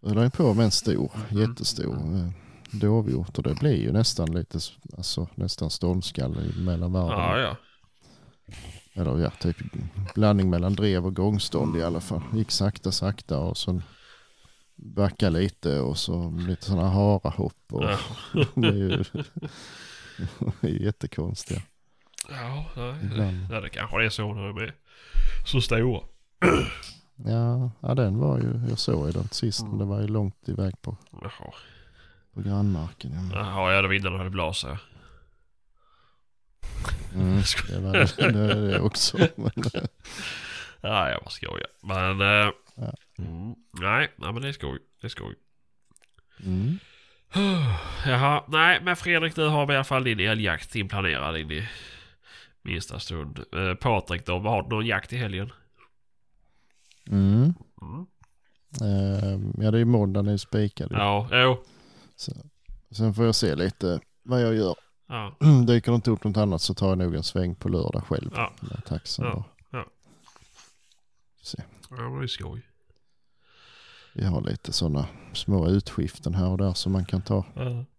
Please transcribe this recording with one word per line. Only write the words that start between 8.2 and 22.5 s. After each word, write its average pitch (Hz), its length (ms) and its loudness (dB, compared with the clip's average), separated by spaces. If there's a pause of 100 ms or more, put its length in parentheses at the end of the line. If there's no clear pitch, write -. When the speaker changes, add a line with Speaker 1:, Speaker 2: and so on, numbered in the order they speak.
Speaker 1:
Eller 80 260 0
ja, 82 100 2
typ - 280 -2 (580)
blandning 104 340 6
mellan 90 260 2
drev 95 300 2
och 95 100 -2
gångstånd 92 640 0
i 82 60 0
alla 85 180 -2
fall. 80 200 -4 (120)
Gick 110 180 0
sakta, 98 400 0
sakta 95 480 -2
och 85 180 -2
så 90 240 -2 (920)
backa 101 540 0
lite 82 500 2
och 67 180 0
så 87 320 -2 (180)
lite 92 180 -4
såna 95 240 2
harahopp 101 840 0
och - 100 0
Speaker 2:
Ja. 104 140 0 (360)
Speaker 1:
<laughs> 156 120 4 (100)
det 117 120 4
är 104 60 4
ju, 95 240 2
<laughs> - 60 0 (1600)
det - 60 0
är 98 140 0
jättekonstiga. - 800 -4 (680)
Speaker 2:
Ja, 131 360 -8 (100)